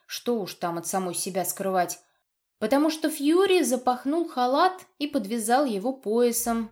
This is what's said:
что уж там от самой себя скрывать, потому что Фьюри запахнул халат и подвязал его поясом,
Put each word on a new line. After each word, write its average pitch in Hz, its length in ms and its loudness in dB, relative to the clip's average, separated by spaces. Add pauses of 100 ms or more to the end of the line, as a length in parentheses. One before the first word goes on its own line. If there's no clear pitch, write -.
что - 340 -4
уж 180 140 -8
там 170 240 -6
от 170 100 -8
самой 185 260 -4
себя 185 300 -4
скрывать, 185 560 -2 (580)
потому 285 320 2
что 311 200 -2
Фьюри 349 520 4
запахнул 254 640 0
халат 294 580 2 (120)
и 294 80 -4
подвязал 233 580 0
его 220 280 -2
поясом, 226 800 0